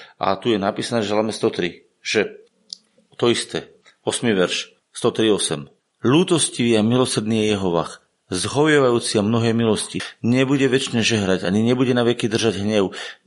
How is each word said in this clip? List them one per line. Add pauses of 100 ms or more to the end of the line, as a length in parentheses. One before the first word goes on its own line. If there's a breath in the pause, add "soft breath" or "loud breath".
(200 loud breath)
A
tu
je
napísané
v
Žalme
sto
tri, (160)
že (680)
to
isté, (320 soft breath)
ôsmy
verš, (160)
sto
tri
osem. (320)
„Ľútostivý
a
milosrdný
je
Jehovah, (300)
zhojevajúci
a
mnohé
milosti. (240 loud breath)
Nebude
večne
žehrať,
ani
nebude
na
veky
držať
hnev. (320 loud breath)